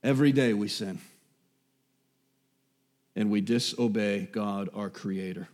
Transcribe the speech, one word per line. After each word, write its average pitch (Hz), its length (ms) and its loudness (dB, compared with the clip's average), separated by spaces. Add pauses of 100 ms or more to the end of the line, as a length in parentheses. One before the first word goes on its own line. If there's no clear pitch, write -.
Every 139 300 4
day 127 200 4
we 104 140 0
sin. 95 320 -6 (2250)
And 104 160 0
we 104 80 4
disobey 104 960 0
God, 101 400 -4
our 101 160 -6
Creator. 95 640 -6